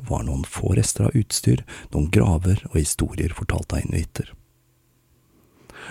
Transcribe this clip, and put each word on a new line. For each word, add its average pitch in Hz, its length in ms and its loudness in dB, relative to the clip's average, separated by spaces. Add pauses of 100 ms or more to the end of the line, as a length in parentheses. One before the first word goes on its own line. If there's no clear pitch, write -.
var 65 200 -2
noen 69 200 -2
få - 300 0
rester - 320 2
av - 80 0
utstyr, 120 480 2 (260)
noen 76 220 0
graver 95 560 4
og - 80 0
historier 80 580 0
fortalt - 400 -4
av - 80 0
inuitter. - 460 -4 (1600)